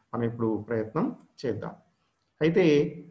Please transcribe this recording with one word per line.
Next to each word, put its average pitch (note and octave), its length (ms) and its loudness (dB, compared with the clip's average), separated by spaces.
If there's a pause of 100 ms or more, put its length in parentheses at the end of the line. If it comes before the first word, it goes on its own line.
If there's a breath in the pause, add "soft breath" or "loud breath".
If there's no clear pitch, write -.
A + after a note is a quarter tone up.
(140)
మనం A#2 100 -2
ఇప్పుడు A2+ 440 -2
ప్రయత్నం A#2+ 480 -2 (300)
చేద్దాం. G#2+ 260 -6 (680)
అయితే, E3+ 240 4 (460)